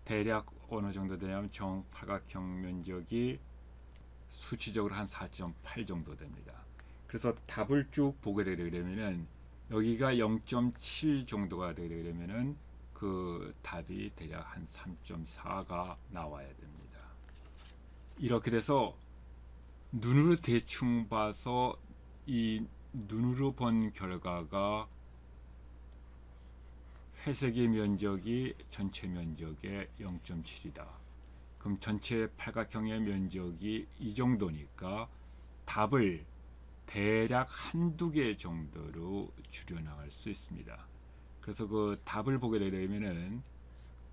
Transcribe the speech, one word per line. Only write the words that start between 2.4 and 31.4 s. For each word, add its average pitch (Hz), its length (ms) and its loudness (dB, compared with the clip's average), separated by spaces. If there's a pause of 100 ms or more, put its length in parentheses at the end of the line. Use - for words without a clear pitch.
면적이 92 800 0 (880)
수치적으로 104 640 -2
한 101 120 -2
사점팔 95 800 -6
정도 85 280 -4
됩니다. - 500 -12 (420)
그래서 117 280 2 (120)
답을 135 440 4
쭉 139 300 6
보게 101 240 2
되게 87 260 2
되면은 90 560 0 (440)
여기가 117 480 6
영점칠 120 1080 4
정도가 90 480 0
되게 82 280 -4
되면은 90 540 -2 (360)
그 92 680 -2
답이 92 520 -6
대략 80 400 -8
한 87 120 -8
삼점사가 90 1300 -6 (140)
나와야 76 440 -6
됩니다. 67 440 -16 (1200)
이렇게 117 320 4
돼서 117 460 6 (960)
눈으로 135 440 8
대충 120 720 4
봐서 117 720 2 (480)
이 113 400 4 (260)
눈으로 123 600 2
본 113 400 4
결과가 95 960 0 (2250)
회색의 123 440 6
면적이 104 840 4 (160)
전체 98 360 -4
면적의 87 800 -4 (100)
영점칠이다. 87 880 -6 (720)